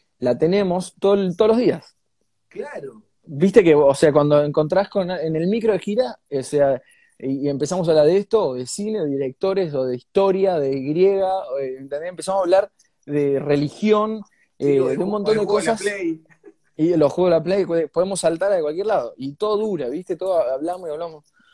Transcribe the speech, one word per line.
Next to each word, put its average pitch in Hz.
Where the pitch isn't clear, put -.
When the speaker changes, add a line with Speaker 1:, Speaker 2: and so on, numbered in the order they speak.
Speaker 1:
la 123
tenemos 180
todo 196
el, 185
todos 220
los 226
días. -
Speaker 2:
Claro. 185
Speaker 1:
Viste 185
que, 160
o 143
sea, 151
cuando 147
encontrás 156
con, 185
en 160
el 165
micro 220
de 185
gira, 226
o 139
sea, 139
y, 135
y 143
empezamos 151
a 170
hablar 151
de 180
esto, 202
o 127
de 127
cine, 208
o -
de 147
directores, 151
o 131
de 127
historia, 190
de 135
griega, 185
o 135
de, 131
¿entendés? 143
Empezamos 185
a 190
hablar 190
de 143
religión, 208
Speaker 2:
Sí, 143
Speaker 1:
eh, 135
Speaker 2:
o 131
de 131
Speaker 1:
de 175
un 196
Speaker 2:
ju-, -
Speaker 1:
montón 208
Speaker 2:
o -
de 220
Speaker 1:
de 196
Speaker 2:
juego 208
de 214
la 233
Speaker 1:
cosas. 208
Speaker 2:
Play. 180
Speaker 1:
Y 170
los 147
juegos 180
de 165
la 151
Play, 185
podemos 185
saltar 170
de 185
cualquier 160
lado, 139
y 139
todo 214
dura, 190
¿viste? 170
Todo 180
hablamos 156
y -
hablamos. 160